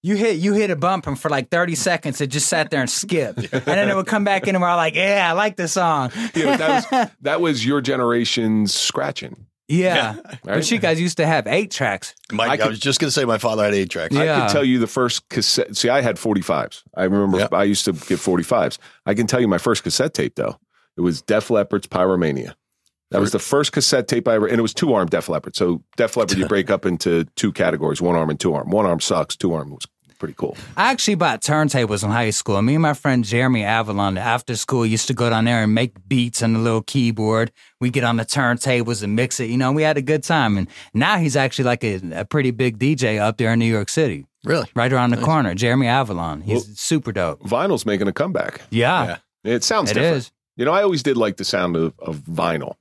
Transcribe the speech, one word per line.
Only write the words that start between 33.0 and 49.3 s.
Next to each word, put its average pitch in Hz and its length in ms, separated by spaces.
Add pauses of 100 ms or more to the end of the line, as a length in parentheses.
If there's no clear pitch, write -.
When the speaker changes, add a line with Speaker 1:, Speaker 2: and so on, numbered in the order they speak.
Speaker 1:
Jeremy 117 400
Avalon, 101 520
after 117 400
school, 120 300
used 110 220
to 131 60
go 120 140
down 113 160
there 117 180
and 107 120
make 117 180 (160)
beats 120 340
on 113 120
the 113 40
little 113 240
keyboard. 110 720 (280)
We 123 100
get 123 140
on 117 120
the 117 80
turntables 120 800
and 104 120
mix 120 260
it. 113 100
You 123 80
know, 131 140
we 151 100
had 151 160
a 139 40
good 147 200
time. 127 340
And 92 120 (260)
now 175 240
he's 151 180
actually, 135 300
like, 123 180
a, 101 160 (140)
a 90 100
pretty 131 260
big 117 280
D 135 160
J 117 240
up 107 180
there 113 160
in 117 60
New 113 120
York 107 200
City. 104 340 (200)
Speaker 2:
Really? 160 300
Speaker 1:
Right 123 180
around 123 180
the 120 60
Speaker 2:
Nice. 120 80
Speaker 1:
corner, 143 300
Jeremy 123 320
Avalon. 95 540
He's 104 260
Speaker 3:
Well, 104 100
Speaker 1:
super 147 360
dope. 87 300
Speaker 3:
vinyl's 135 420
making 101 240
a 95 40
comeback. - 580
Speaker 1:
Yeah. 117 480 (260)